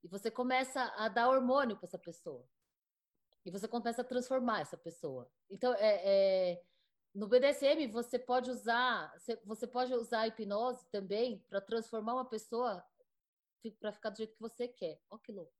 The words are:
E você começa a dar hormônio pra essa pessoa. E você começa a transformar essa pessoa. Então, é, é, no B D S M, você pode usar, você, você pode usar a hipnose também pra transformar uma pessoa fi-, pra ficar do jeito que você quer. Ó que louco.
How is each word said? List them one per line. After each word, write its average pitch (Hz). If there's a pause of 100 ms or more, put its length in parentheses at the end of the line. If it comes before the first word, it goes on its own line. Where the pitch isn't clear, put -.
E 180
você 196
começa 254 (140)
a 214
dar 233
hormônio 262
pra -
essa 180
pessoa. 147 (1000)
E 190
você 196
começa 233
a -
transformar 247
essa -
pessoa. 139 (180)
Então, 240
é, 208
é, 190 (520)
no 202
B 240
D 262
S 285
M, 294
você 233
pode 254
usar, 233
você, 220
você 214
pode 254
usar 233
a 226
hipnose 226
também 202
pra 196
transformar 226
uma 254
pessoa 220 (760)
fi-, 226
pra 208
ficar 214
do 196
jeito 220
que -
você 233
quer. 175 (100)
Ó 226
que -
louco. 180